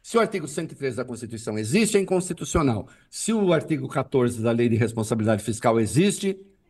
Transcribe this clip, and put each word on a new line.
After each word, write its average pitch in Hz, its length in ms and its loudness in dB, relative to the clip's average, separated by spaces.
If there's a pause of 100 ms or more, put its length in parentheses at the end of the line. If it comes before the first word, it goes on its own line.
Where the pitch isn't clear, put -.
Se - 140 -4
o 233 40 6
artigo 190 280 -2
cento 165 240 -6
e - 20 -16
treze 131 220 -4
da 123 80 -4
Constituição 113 540 -8
existe, 196 400 2
é - 20 6
inconstitucional. 170 880 -2 (220)
Se - 220 -6
o 196 200 2
artigo 147 360 0
quatorze 123 540 0
da 117 100 2
Lei 120 180 2
de 113 60 2
Responsabilidade 110 680 0
Fiscal 113 340 2
existe, 190 640 0 (300)